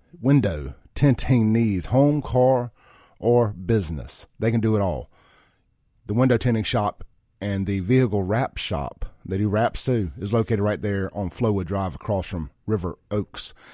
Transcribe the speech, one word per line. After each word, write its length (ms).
window 560
tinting 580
needs, 360
home, 340
car, 500
or 360
business. 760
They 120
can 100
do 140
it 60
all. 280
The 80
window 240
tinting 260
shop 400
and 260
the 140
vehicle 440
wrap 340
shop, 480
they 120
do 120
wraps 340
too, 340
is 160
located 260
right 220
there 340
on 140
Flowood 360
Drive 300
across 320
from 240
River 320
Oaks. 440